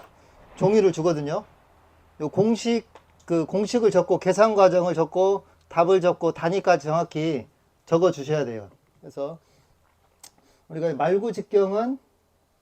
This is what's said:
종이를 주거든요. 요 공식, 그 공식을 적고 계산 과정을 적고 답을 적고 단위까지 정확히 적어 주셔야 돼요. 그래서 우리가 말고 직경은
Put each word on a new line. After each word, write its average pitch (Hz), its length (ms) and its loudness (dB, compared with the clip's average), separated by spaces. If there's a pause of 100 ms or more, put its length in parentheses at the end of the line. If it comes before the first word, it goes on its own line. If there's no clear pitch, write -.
(560)
종이를 196 360 2
주거든요. 160 520 -4 (760)
요 151 100 -6
공식, 226 580 -2 (380)
그 165 200 0
공식을 208 460 0
적고 180 280 2
계산 202 340 2
과정을 180 400 4
적고 180 520 0 (240)
답을 175 320 2
적고 170 320 0
단위까지 175 520 0
정확히 156 640 -4 (380)
적어 170 260 2
주셔야 143 340 -4
돼요. 110 240 -12 (300)
그래서 147 400 -12 (1300)
우리가 160 260 -6
말고 190 380 -2
직경은 208 640 -2 (640)